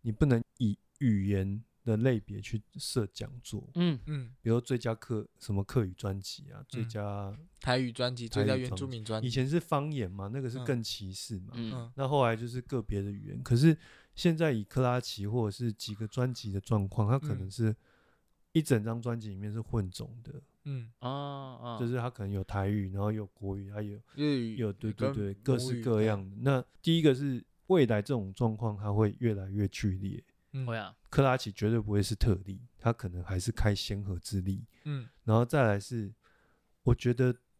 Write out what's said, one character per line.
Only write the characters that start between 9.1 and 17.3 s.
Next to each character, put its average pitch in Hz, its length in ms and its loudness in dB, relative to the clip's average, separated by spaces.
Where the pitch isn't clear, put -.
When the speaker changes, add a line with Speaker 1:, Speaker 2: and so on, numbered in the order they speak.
Speaker 3:
辑。 123 60 0
Speaker 1:
以 - 20 0
前 131 180 0
是 160 120 2
方 151 320 0
言 120 180 -2
嘛， 98 240 -6
那 139 80 -4
个 127 80 -4
是 120 160 -6
更 127 160 0
歧 98 320 -8
视 - 280 -8
嘛。 101 120 -14
Speaker 2:
嗯。 117 220 -6
嗯。 120 200 -10
Speaker 1:
那 135 120 -2
后 135 180 4
来 117 100 2
就 117 120 -6
是 123 140 -8
个 123 200 -4
别 101 220 -2
的 101 80 -4
语 101 160 -10
言， 117 160 -8
可 123 120 4
是 151 220 8
现 170 200 2
在 156 160 2
以 110 120 0
克 - 180 -2
拉 123 180 2
奇 101 280 -6
或 113 180 0
者 101 60 0
是 117 200 -2
几 - 220 -8
个 107 140 -6
专 127 260 -2
辑 104 180 -8
的 98 80 -2
状 101 280 2
况， 104 200 2
它 131 120 4
可 151 160 -4